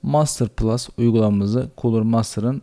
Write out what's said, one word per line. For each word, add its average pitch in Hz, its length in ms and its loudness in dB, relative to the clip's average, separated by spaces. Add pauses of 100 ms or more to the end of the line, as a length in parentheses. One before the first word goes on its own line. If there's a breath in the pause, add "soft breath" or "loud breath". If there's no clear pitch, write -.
Master 143 460 0
Plus 113 400 -2 (100)
uygulamamızı 110 800 2
Cooler 113 240 0
Master'ın 113 600 -2